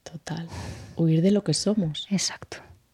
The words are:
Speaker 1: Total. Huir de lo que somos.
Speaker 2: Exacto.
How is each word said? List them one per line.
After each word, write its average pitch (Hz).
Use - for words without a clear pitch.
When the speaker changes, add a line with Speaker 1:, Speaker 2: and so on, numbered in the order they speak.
Speaker 1:
Total. 165
Huir 160
de 190
lo 202
que 151
somos. 190
Speaker 2:
Exacto. -